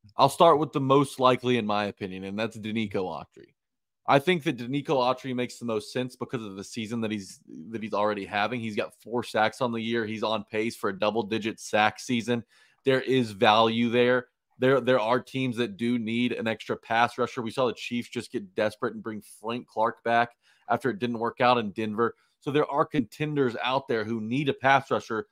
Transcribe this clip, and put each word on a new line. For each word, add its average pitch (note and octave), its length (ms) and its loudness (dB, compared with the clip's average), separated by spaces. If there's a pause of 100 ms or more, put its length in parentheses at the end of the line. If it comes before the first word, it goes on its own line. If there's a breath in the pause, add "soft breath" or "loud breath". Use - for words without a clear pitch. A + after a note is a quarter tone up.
(160)
I'll C#3 120 6
start E3 300 8
with D3+ 140 -2
the D3 80 -2
most C3+ 380 4
likely, B2+ 400 4
in G#2+ 80 -2
my G#2 200 0
opinion, F#2+ 380 -8
and G2 140 -8
that's A2+ 180 -4
Denico G#2+ 500 -4
Autry. - 480 -12 (520)
I C3+ 120 6
think E3+ 260 0
that C#3 140 -2
Denico C#3 320 -6
Autry B2+ 440 0
makes B2 240 -6
the A#2+ 60 -12
most A2 280 -4
sense B2+ 220 -4
because A#2 300 -8
of F#2+ 120 -12
the G2+ 60 -10
season A2+ 380 -6
that A2 100 -2
he's, G2+ 300 -8 (300)
that A2 120 -8
he's G#2+ 120 -6
already G2+ 320 0
having. A2 340 -2
He's A2 160 -6
got - 260 -4
four A2+ 220 -4
sacks A2 360 0
on B2 120 0
the A2+ 80 -4
year. A2+ 240 -2
He's G#2+ 180 -6
on A2 220 -2
pace A2 320 -2
for G#2 140 -2
a F#2+ 80 -8
double-digit G#2+ 600 -2
sack G#2+ 400 2
season. A#2+ 460 -4 (400 soft breath)
There C3 160 2
is A#2+ 320 0
value A2+ 560 4
there. B2 380 4 (320)
There, C3 220 4
there A#2+ 200 2
are A#2 200 2
teams C3 360 -4
that G#2+ 200 -4
do A#2+ 220 0
need A#2 340 0
an A2 140 -4
extra A2 300 -4
pass A#2 420 0
rusher. A#2+ 240 -2
We A2+ 80 -6
saw B2+ 160 0
the A2 60 0
Chiefs - 380 -8
just A2+ 200 -8
get G2+ 240 -8
desperate G#2+ 400 -2
and G#2+ 80 -12
bring A2 200 -8 (180)
Frank A#2 260 -8
Clark - 380 -4
back A#2 320 0 (320 soft breath)
after A#2+ 220 0
it G2+ 100 -8
didn't A#2+ 180 -2
work A2+ 220 -4
out B2 180 6
in G#2 140 -4
Denver. A2 420 -2 (260)
So D3 100 -6
there C#3 200 0
are D3 140 2
contenders C#3+ 800 -2
out C3 260 -2
there A2 160 0
who A2+ 160 -4
need C3 300 -2
a - 40 -2
pass C3+ 360 2
rusher A2 420 -2